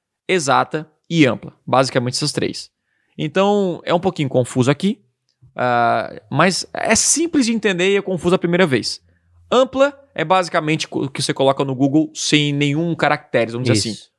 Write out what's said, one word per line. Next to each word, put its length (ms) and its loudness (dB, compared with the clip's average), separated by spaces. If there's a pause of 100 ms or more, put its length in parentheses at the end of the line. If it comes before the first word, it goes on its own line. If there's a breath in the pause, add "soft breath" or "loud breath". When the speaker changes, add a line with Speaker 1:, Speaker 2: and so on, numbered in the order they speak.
(260)
Speaker 1:
exata 640 0 (180)
e 180 4
ampla. 280 -4 (100)
Basicamente 500 0
essas 180 -4
três. 380 -6 (460)
Então, 680 0
é 100 0
um 60 2
pouquinho 280 -2
confuso 420 2
aqui, 300 0 (540)
ah, 560 0 (200)
mas 420 0
é 240 -2
simples 500 0
de 60 -2
entender 400 0
e 40 2
é 60 0
confuso 320 -2
a 40 2
primeira 280 2
vez. 340 -2 (520)
Ampla 440 2 (180)
é 100 -2
basicamente 680 0
o 180 -4
que 140 -8
você 120 -2
coloca 300 2
no 100 -4
Google 400 2
sem 380 0
nenhum 420 0
caractere, 580 -2
vamos 160 -4
dizer 100 4
Speaker 2:
Isso. 220 -4
Speaker 1:
assim. 180 -20